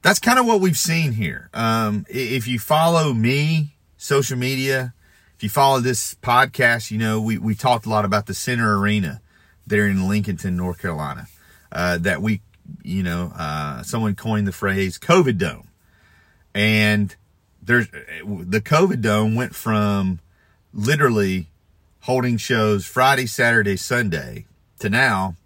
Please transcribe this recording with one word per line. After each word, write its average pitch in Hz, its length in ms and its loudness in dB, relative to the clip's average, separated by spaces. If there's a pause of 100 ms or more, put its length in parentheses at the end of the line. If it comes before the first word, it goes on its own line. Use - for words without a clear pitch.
That's 190 160 4
kinda 247 240 4
what 226 180 4
we've 180 160 2
seen 160 360 0
here. 92 420 -4
Um, 110 560 0
i-, - 20 -14
if 120 340 -4
you 123 120 -4
follow 156 560 2
me, 147 600 0 (200)
social 139 400 0
media, 131 560 -2 (440)
if - 60 -12
you 107 60 -4
follow 135 320 4
this 123 360 -2
podcast, 120 760 2
you 110 80 -4
know, 110 220 0
we, 110 180 -2
we 104 160 -2
talked 123 320 0
a - 20 -6
lot 107 160 2
about 104 220 0
the 98 80 -8
Center 113 440 0
Arena 101 440 0 (440)
there 208 200 2
in 95 140 0
Lincolnton, 95 540 -2
North 90 240 -4
Carolina, 78 480 -8 (460)
uh, 87 260 -2
that 87 220 -2
we, 107 220 -2 (400)
you 95 200 -4
know, 87 340 -4
uh, 76 460 -8
someone 110 320 -2
coined 107 320 -2
the 95 60 -2
phrase 98 460 -2
covid 151 400 4
Dome. - 300 -6 (880)
And 104 640 2 (460)
there's, 120 260 2
the 90 720 -6
covid 151 400 2
Dome 107 340 2
went 120 200 -4
from 101 680 0 (520)
literally 104 760 0 (520)
holding 123 360 0
shows 107 480 0
Friday, 131 420 2
Saturday, 110 500 2
Sunday 82 680 -4 (320)
to 104 120 -4
now 101 560 0